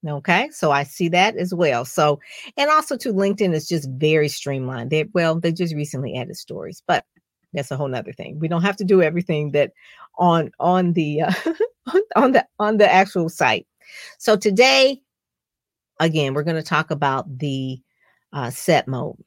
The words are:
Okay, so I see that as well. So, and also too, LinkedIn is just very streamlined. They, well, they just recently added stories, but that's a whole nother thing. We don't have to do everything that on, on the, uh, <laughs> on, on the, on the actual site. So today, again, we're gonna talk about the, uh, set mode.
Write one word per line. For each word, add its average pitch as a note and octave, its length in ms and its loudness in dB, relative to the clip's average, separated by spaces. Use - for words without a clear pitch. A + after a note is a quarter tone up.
Okay, F3 460 -2
so D#3+ 180 0
I C#3+ 120 2
see E3+ 260 -4
that F#3 300 2
as F#3 160 -4
well. C3+ 320 0
So, D3 340 0
and C#4+ 100 2
also D4+ 260 2
too, A#3 200 -4
LinkedIn G3 400 0
is D3+ 120 -4
just D3+ 260 -4
very D3+ 360 2
streamlined. C3 640 -6
They, D#3 140 2
well, E3 260 2
they E3+ 100 0
just E3 240 -4
recently D3 400 -6
added B2+ 220 -8
stories, - 500 -14
but - 200 0
that's C#3+ 160 -6
a C#3 80 -6
whole C#3 100 -4
nother A#2 240 -6
thing. - 260 -14
We D#3+ 100 -4
don't E3+ 120 0
have G3 160 0
to G#3 80 -8
do F#3 160 4
everything D#3 520 0
that C#3+ 200 0
on, E3 320 4
on F3+ 320 2
the, D3+ 300 0
uh, E3 100 0
<laughs> F4+ 400 -4
on, E4 140 2
on C4 160 4
the, - 140 2
on G#3 180 0
the G3+ 160 6
actual F#3 380 2
site. A#2 360 0
So A3 180 2
today, C4 640 4
again, D#3 360 0
we're D3 80 -2
gonna D#3+ 200 -2
talk D#3 280 -2
about C#3 480 -2
the, C3 420 -4
uh, B2+ 160 -4
set - 360 0
mode. C3 300 -6